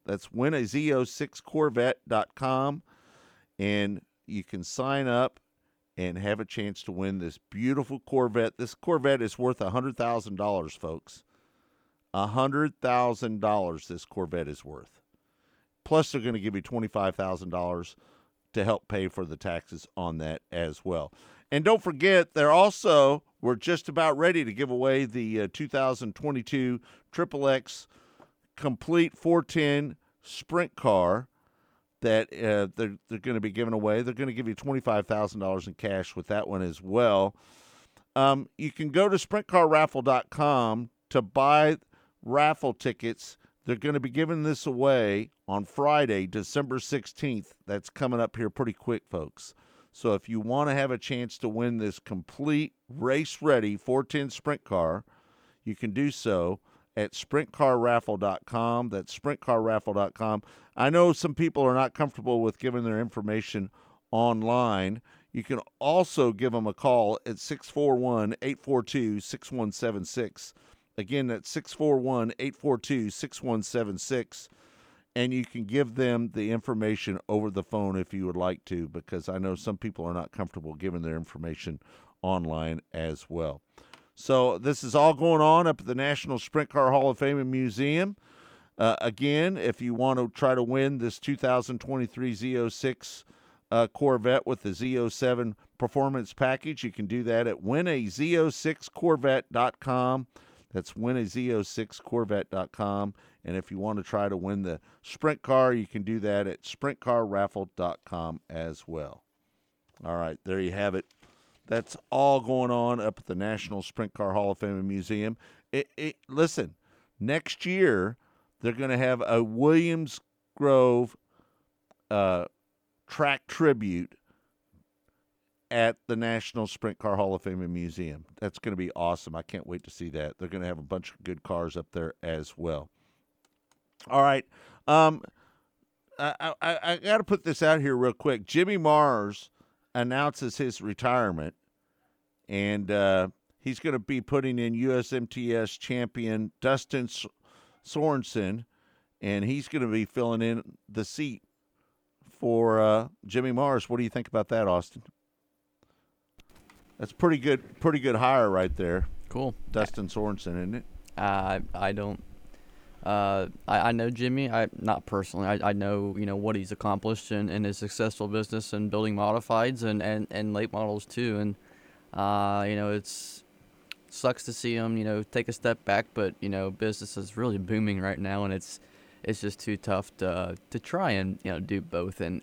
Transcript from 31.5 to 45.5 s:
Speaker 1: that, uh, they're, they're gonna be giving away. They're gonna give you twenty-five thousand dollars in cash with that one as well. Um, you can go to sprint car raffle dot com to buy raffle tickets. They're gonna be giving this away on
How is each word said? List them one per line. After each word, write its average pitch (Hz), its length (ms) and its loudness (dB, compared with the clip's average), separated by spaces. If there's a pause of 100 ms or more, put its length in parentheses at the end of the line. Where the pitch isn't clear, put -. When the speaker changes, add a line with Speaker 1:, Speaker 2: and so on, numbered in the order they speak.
Speaker 1:
that, 110 320 4
uh, 104 420 0
they're, 104 220 -4 (100)
they're 110 120 -8
gonna 117 200 -2
be 104 100 -4
giving 113 220 -2
away. 107 300 2
They're 120 100 -4
gonna 127 220 -6
give 113 140 -6
you 110 60 -4
twenty-five 127 520 -2
thousand 107 340 -2
dollars 95 260 -2
in 95 60 -12
cash 98 420 -6
with 90 120 -10
that 104 200 -2
one 95 140 -4
as 87 220 -4
well. 101 520 4 (800)
Um, 135 440 4
you 147 120 -4
can 151 200 -6
go 185 180 4
to 190 100 2
sprint - 280 -4
car 175 200 6
raffle 156 360 4
dot 127 260 2
com 123 640 2 (180)
to 127 140 2
buy 147 560 6 (460)
raffle 143 480 2
tickets. - 640 -6 (280)
They're 123 100 -2
gonna 143 240 0
be 131 100 -2
giving 156 360 0
this 156 200 -2
away 120 680 2 (160)
on 101 160 -2